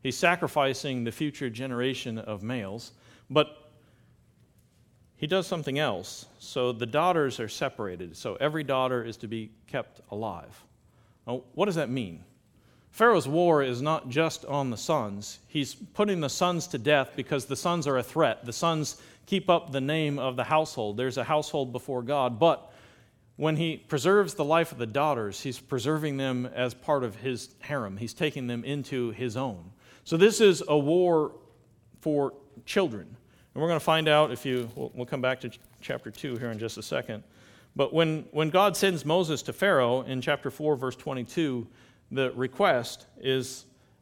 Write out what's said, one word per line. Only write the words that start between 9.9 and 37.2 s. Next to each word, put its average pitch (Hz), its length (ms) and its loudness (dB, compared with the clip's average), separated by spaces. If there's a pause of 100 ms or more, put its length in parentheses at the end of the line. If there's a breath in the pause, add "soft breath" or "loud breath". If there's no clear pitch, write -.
alive. 101 520 -10 (600 soft breath)
Now, 127 180 -6 (100)
what 175 120 2
does 196 100 -2
that 151 140 0
mean? 104 340 -6 (680 soft breath)
Pharaoh's 214 360 4
war 160 360 4
is 127 180 -2
not 151 280 -2
just 156 360 0
on 139 240 -2
the 113 80 -6
sons. 104 720 -4
He's 143 280 -4
putting 208 460 -2
the 143 80 -2
sons 175 380 0
to 147 100 -6
death 135 380 4
because 135 300 -4
the 139 100 -4
sons 170 320 -2
are 135 100 2
a 120 60 0
threat. 143 420 0
The 120 80 -8
sons 160 480 -2 (240 loud breath)
keep 190 240 -2
up 170 220 2
the 135 100 -2
name 147 380 0
of 127 160 -2
the 123 80 -2
household. 127 540 0
There's 127 200 -2
a 127 60 -2
household 147 480 0
before 123 320 -6
God. 123 360 0
But 160 320 4 (640 loud breath)
when 151 200 0
he 160 220 -2
preserves 180 560 2
the 151 120 -2
life 160 260 4
of 131 60 -14
the 120 100 -2
daughters, 117 540 0
he's 127 180 -6
preserving 143 580 -2
them 127 300 -2
as 123 260 -2
part 143 300 0
of 107 140 -6
his 120 320 -6 (100)
harem. 110 380 -6
He's 113 160 -8
taking 143 340 -2
them 120 160 -4
into 131 480 -4
his 113 260 -6
own. 98 340 -6 (320 loud breath)
So - 120 -2
this 208 260 8
is 185 260 8
a 151 100 6
war 160 560 4 (680)
for 143 340 0 (320)
children. 120 500 -2 (380 soft breath)
And 139 80 -4
we're 160 60 0
gonna 165 120 2
find 160 280 4
out 151 240 6
if 123 120 -8
you, 123 320 -2
we'll, 131 200 -6
we'll 123 100 -6
come 135 160 -6
back 127 200 0
to 123 80 -8
ch-, - 100 -20 (220)
chapter 123 280 -8
two 123 280 -8
here 120 120 -6
in 110 80 -6
just 110 200 -8
a 107 60 -12
second. 113 400 -6 (520 soft breath)